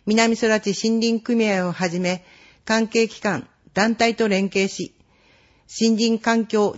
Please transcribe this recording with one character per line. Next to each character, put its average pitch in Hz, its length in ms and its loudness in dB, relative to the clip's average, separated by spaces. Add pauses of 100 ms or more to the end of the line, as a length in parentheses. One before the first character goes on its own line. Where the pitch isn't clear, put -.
南 226 300 2
空 220 240 2
知 202 140 -2
森 226 280 0
林 226 220 0
組 226 260 0
合 185 200 0
を - 20 -4
は 180 160 -2
じ 175 120 -4
め、 180 260 -4 (400)
関 220 220 0
係 226 200 0
機 - 140 -14
関、 196 260 -4 (260)
団 220 220 0
体 233 200 0
と 226 120 0
連 190 220 0
携 196 180 0
し、 - 260 -10 (840)
森 226 180 4
林 226 220 0
環 226 260 0
境 208 320 0